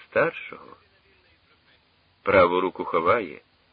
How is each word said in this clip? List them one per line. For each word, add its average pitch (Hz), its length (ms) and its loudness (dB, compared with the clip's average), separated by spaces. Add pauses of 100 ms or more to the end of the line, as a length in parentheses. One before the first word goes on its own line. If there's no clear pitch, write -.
старшого - 680 -6 (1500)
праву 90 380 4
руку 90 220 -4
ховає, 87 580 -2 (320)